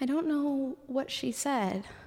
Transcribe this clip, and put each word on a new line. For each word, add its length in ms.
I 60
don't 220
know 480
what 240
she 220
said. 500